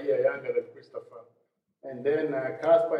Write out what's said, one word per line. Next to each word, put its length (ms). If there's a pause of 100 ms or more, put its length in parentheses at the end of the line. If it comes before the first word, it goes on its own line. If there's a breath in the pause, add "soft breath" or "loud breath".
year 180
younger 300
than 180
Christopher. 540 (580)
And 200
then, 300
uh, 280
Caspar 380